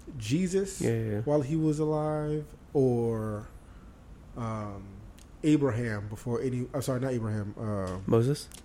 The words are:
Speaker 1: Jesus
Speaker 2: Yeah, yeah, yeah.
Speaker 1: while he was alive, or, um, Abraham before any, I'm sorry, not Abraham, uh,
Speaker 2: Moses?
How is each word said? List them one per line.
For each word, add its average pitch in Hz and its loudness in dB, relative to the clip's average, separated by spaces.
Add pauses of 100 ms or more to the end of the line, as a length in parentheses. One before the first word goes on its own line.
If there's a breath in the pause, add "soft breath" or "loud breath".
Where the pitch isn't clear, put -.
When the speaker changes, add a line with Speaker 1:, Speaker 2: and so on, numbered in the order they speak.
(180)
Speaker 1:
Jesus 180 0
Speaker 2:
Yeah, 120 4
yeah, 113 0
yeah. 104 0
Speaker 1:
while 147 4
he 139 0
was 156 2
alive, 151 0 (280)
or, 117 2 (880 soft breath)
um, 107 -6 (600)
Abraham 120 4
before 117 -2
any, 123 -2
I'm 135 -2
sorry, 127 0
not 131 0
Abraham, 107 -2
uh, 98 -2
Speaker 2:
Moses? 120 4 (180)